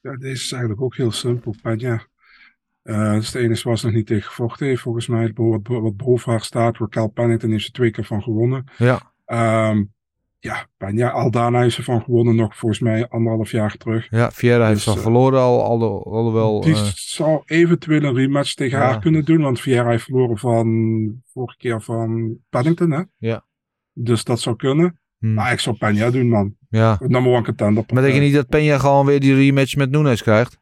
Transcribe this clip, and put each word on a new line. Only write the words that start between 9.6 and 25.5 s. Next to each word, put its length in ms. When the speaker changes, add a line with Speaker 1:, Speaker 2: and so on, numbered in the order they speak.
Speaker 1:
ja, 280
Peña, 280
Aldana 480
heeft 140
ze 80
van 200
gewonnen 340
nog, 200
volgens 240
mij, 280
anderhalf 420
jaar 260
terug. 340
Speaker 2:
Ja, 200
Vieira 360
heeft 80
Speaker 1:
Dus, 100
Speaker 2:
ze 60
al 60
Speaker 1:
eh, 60
Speaker 2:
verloren, 380
al, 240
al, 480
alhoewel, 480
Speaker 1:
die 140
Speaker 2:
eh, 60
Speaker 1:
zou 500
eventueel 580
een 120
rematch 400
tegen 240
Speaker 2:
Ja. 60
Speaker 1:
haar 160
kunnen 240
doen, 180
want 180
Vieira 300
heeft 140
verloren 340
van, 280
vorige 240
keer 260
van 540
Pennington, 400
hè? 120
Speaker 2:
Ja. 280
Speaker 1:
Dus 320
dat 160
zou 160
kunnen. 420
Speaker 2:
Hmm. 160
Speaker 1:
Maar 180